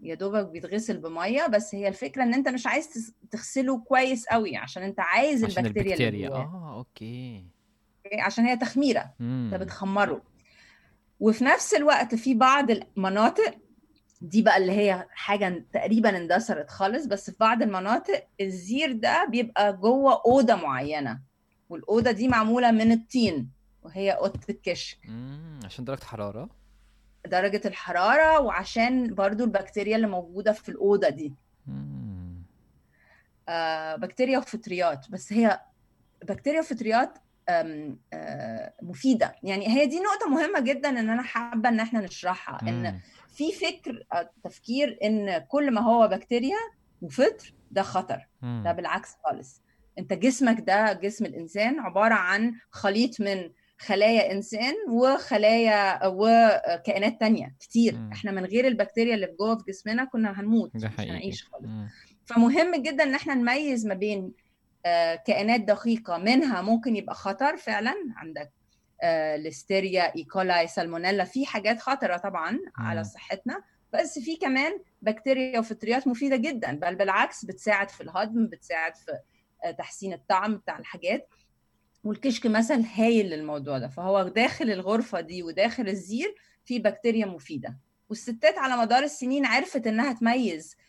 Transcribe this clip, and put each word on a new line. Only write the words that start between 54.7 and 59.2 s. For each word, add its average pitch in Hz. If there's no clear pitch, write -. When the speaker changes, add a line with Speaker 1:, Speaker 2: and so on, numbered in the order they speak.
Speaker 1:
وخلايا، 226
وكائنات 208
تانية 220
كتير. 233
Speaker 2:
مم. 113
Speaker 1:
إحنا -
من 185
غير 226
البكتيريا 226
اللي 185